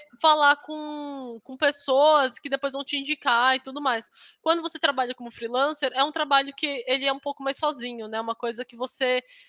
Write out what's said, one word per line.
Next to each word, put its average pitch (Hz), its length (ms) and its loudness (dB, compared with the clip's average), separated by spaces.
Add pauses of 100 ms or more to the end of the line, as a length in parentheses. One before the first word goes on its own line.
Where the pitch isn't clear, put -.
(200)
falar 302 360 6
com, 285 840 -10
com 262 140 -16
pessoas 285 800 2
que 269 120 -10
depois 269 240 -4
vão 277 100 -6
te - 140 -6
indicar 262 580 0
e 262 40 -4
tudo 269 200 -10
mais. 285 300 -2 (320)
Quando 330 180 2
você 320 180 -8
trabalha 254 360 0
como 240 160 -16
freelancer, 262 640 -2
é 262 100 2
um 302 80 -2
trabalho 277 420 2
que 277 320 -4
ele 269 200 2
é 269 60 4
um 277 60 -2
pouco 277 240 -8
mais 269 140 -2
sozinho, 247 500 -4
né? 220 140 -6
Uma 226 140 -4
coisa 233 320 -6
que - 100 -20
você 254 480 -2 (240)